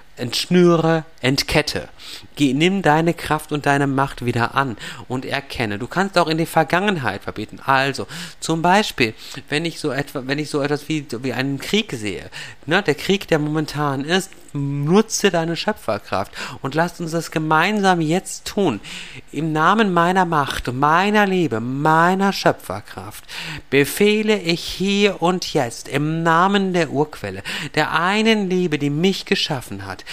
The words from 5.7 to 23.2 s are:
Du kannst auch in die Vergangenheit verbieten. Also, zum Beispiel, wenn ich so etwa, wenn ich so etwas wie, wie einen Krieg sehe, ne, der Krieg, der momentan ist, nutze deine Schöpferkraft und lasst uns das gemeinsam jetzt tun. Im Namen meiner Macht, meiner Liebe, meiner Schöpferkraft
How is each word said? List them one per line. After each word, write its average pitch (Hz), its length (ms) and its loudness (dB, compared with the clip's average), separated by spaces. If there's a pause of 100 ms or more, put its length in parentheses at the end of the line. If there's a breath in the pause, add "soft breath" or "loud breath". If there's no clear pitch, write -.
Du 120 100 -6
kannst 190 300 -2
auch 165 100 4
in 160 100 0
die 165 80 0
Vergangenheit 160 800 0
verbieten. - 400 -10
Also, 131 440 0 (320 loud breath)
zum 165 220 -2
Beispiel, 175 520 2 (360 loud breath)
wenn 156 160 -2
ich 160 140 -8
so 147 120 -4
etwa, 139 340 -6
wenn 143 140 -2
ich 147 100 -6
so 147 120 -2
etwas 143 260 -2
wie, 151 180 -4 (160)
wie 131 120 -4
einen 135 260 -2
Krieg - 320 -2
sehe, 104 380 -6 (360 loud breath)
ne, 175 160 2
der 147 140 0
Krieg, - 320 -2
der 160 120 2
momentan 147 640 -2
ist, 185 260 0 (220)
nutze 147 760 2
deine 165 260 0
Schöpferkraft - 720 -4 (300 loud breath)
und 135 140 -6
lasst 170 260 -2
uns 165 100 -6
das 165 200 -4
gemeinsam 175 680 2
jetzt 160 460 -2
tun. 156 340 0 (540 loud breath)
Im 156 180 -2
Namen 185 400 4
meiner 175 320 4
Macht, 151 480 0
meiner 180 540 4
Liebe, 170 340 2
meiner 160 720 2
Schöpferkraft - 960 -4 (440 loud breath)